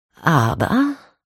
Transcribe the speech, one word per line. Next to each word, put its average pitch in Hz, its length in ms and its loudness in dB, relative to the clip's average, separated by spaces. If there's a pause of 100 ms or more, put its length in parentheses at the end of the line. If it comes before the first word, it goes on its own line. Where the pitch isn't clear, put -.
(220)
„Aber?“, 170 760 0 (360)